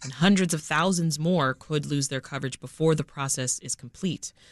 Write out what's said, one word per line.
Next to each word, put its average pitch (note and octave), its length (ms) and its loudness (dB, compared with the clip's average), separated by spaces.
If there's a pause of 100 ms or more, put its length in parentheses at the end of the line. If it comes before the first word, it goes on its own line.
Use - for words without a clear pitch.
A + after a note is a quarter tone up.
And C3+ 100 -10
hundreds F#3 380 4
of D#3 120 -4
thousands E3 560 0
more D#3 340 2
could D3 320 -4
lose C#3+ 220 0
their C3 140 -4
coverage C3+ 380 -8
before D#3 360 2
the D3+ 80 0
process C#3 560 -4
is - 160 -8
complete. - 580 -6 (180)